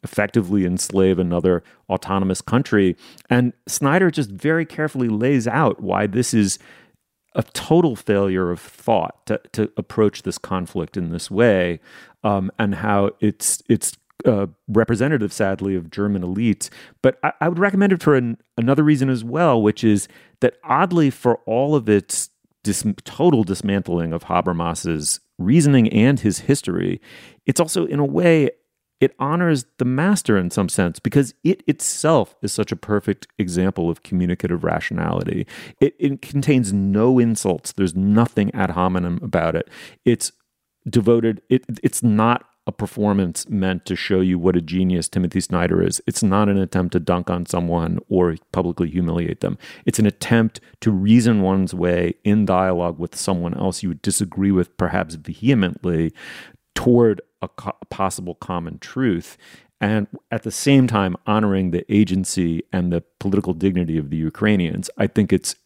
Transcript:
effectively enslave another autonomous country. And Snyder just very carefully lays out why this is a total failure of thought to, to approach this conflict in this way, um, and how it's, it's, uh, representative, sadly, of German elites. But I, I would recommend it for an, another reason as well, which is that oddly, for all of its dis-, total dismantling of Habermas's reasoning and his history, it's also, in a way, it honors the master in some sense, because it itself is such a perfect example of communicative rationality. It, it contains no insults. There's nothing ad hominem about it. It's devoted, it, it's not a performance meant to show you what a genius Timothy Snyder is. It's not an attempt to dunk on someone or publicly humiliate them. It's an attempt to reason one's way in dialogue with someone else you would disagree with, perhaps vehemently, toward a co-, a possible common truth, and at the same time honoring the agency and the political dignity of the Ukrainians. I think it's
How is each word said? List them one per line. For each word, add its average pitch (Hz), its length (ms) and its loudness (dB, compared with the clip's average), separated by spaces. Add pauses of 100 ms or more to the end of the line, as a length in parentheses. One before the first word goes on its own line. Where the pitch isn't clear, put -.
effectively 101 600 -2
enslave 92 540 0
another 87 440 0 (240)
autonomous 95 540 -2
country. 104 560 0 (320)
And 123 240 2 (140)
Snyder 165 420 0
just 131 220 -4
very 156 340 -2
carefully 139 440 -4
lays 117 380 0
out 120 320 2
why 98 280 -2
this 113 260 -2
is 104 240 2 (800)
a 113 80 0
total 160 520 2
failure 95 540 0
of 87 100 -4
thought - 680 -4
to, - 120 -2 (140)
to 107 240 -2
approach - 460 -2
this - 160 -8
conflict 92 580 -6
in 85 140 -4
this 85 180 -8
way, 95 500 2 (440)
um, 98 340 0
and 101 180 0
how 101 440 0
it's, - 500 -2
it's, - 260 0 (300)
uh, 101 200 2 (220)
representative, 113 680 0
sadly, 95 420 -2
of 82 140 -8
German 101 320 -2
elites. 98 480 -2 (320)
But 127 220 2
I, - 180 0
I 156 80 0
would 175 80 -4
recommend 202 340 2
it 175 120 0
for 151 120 4
an, 120 220 0 (180)
another 131 280 2
reason 135 260 4
as 120 140 -2
well, 131 360 0
which 107 240 0
is 104 240 2 (340)
that 123 220 2
oddly, 165 460 2
for 120 280 0 (100)
all 131 260 0
of 117 160 0
its - 400 0 (340)
dis-, 104 220 -4 (180)
total 147 400 2
dismantling 90 680 -2
of 85 120 -6
Habermas's 85 960 -2 (180)
reasoning 135 500 4
and 123 300 2
his 98 200 0
history, 92 640 -2 (460)
it's 135 120 0
also, 165 280 0
in 143 120 -4
a 147 60 2
way, 160 460 2 (480)
it 135 180 2
honors 151 480 0 (140)
the 127 60 0
master 135 520 2
in 87 140 0
some 95 180 -2
sense, 87 300 -2
because - 340 0 (100)
it 180 220 0
itself 151 760 0
is 101 80 -4
such - 200 -4
a - 40 -4
perfect 104 500 -2 (140)
example 90 500 0
of 82 140 -6
communicative 87 600 -2
rationality. 82 840 -2 (320)
It, 143 180 2
it 139 240 -2
contains 131 500 0
no 101 460 2
insults. 107 540 0
There's 90 240 -2
nothing 104 580 2
ad 95 160 -2
hominem 90 540 -2
about 82 320 -2
it. - 120 -4 (380)
It's - 260 0 (560)
devoted, 113 600 2
it, 131 160 2 (160)
it's - 220 -2
not 113 420 2 (220)
a - 40 -6
performance 98 800 -2
meant 92 380 -2
to 92 80 -4
show 92 260 0
you 90 160 2
what 90 180 2
a 87 60 2
genius 90 480 -2
Timothy 90 320 -2
Snyder 87 400 0
is. 92 240 0
It's - 160 -4
not 101 260 2
an 98 120 2
attempt 90 320 -2
to 92 80 0
dunk 90 320 -2
on 87 160 -4
someone 85 500 -2 (100)
or 90 280 2 (160)
publicly 87 360 -2
humiliate 85 520 -4
them. 92 180 -4 (300)
It's - 100 -2
an 110 80 4
attempt 113 540 0 (220)
to 110 100 2
reason 107 500 4
one's 95 320 0
way 87 400 0 (100)
in 104 220 2
dialogue 90 540 0
with 87 160 -8
someone 87 420 -4
else 95 240 -4
you 95 80 -4
would 82 140 -8
disagree 98 480 -2
with, 92 260 -2
perhaps 90 380 -4
vehemently, 87 960 -2 (600)
toward 120 440 4 (220)
a 90 60 -8
co-, - 340 -12
a - 40 -20
possible 101 500 -6
common 85 440 -8
truth, 120 580 -4 (420)
and 104 280 0 (220)
at 113 140 -6
the 107 80 -8
same 135 360 4
time 98 280 0 (100)
honoring 98 460 0
the 87 200 -4
agency 92 800 0
and 90 220 -2
the 82 100 -2 (160)
political 95 340 0
dignity 85 440 -2
of 71 120 -4
the 80 80 -4
Ukrainians. 90 800 -2
I 104 100 0
think 101 260 2
it's - 220 -2 (100)